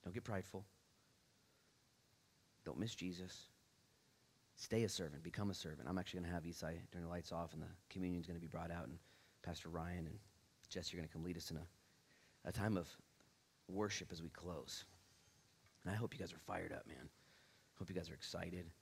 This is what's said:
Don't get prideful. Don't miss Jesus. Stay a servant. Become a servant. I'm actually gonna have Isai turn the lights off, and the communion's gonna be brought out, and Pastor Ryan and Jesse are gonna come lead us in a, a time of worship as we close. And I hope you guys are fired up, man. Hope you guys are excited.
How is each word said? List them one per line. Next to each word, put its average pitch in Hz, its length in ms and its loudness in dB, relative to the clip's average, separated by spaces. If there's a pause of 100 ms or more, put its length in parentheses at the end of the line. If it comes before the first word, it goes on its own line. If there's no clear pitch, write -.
Don't 92 80 -2
get 113 120 0
prideful. 98 400 0 (2000)
Don't 64 140 -4
miss 110 160 2
Jesus. 90 540 -4 (1080)
Stay 113 280 6
a 104 40 6
servant. 80 340 0
Become 98 280 2
a 92 40 2
servant. 73 340 -4
I'm 92 100 6
actually 90 220 2
gonna 87 120 2
have 82 120 2
Isai 82 340 -2 (140)
turn 90 100 -2
the 82 60 -2
lights 87 240 -2
off, 85 200 0
and 80 100 -4
the 80 60 -4 (220)
communion's 90 360 2
gonna 85 120 -2
be 85 80 -4
brought 85 240 -2
out, 85 160 -2
and 85 120 -6 (440)
Pastor 85 260 -2
Ryan 85 380 0
and 104 120 -4 (500)
Jesse - 280 0
are 87 40 0
gonna 78 80 0
come 82 160 -2
lead 90 120 2
us - 140 -4
in 80 60 -2
a, 85 100 -4 (800)
a 87 60 2
time 104 240 6
of 85 120 4 (800)
worship 98 440 2
as 82 100 -4
we 82 60 -4
close. - 560 -4 (1000)
And 92 80 0
I 101 40 2
hope 113 180 2
you - 60 -4
guys 85 120 0
are 85 60 -10
fired 90 340 -2
up, - 140 -6
man. 78 220 -10 (680)
Hope 92 100 -4
you 95 60 -2
guys 87 160 2
are - 40 -6
excited. 87 520 -2 (140)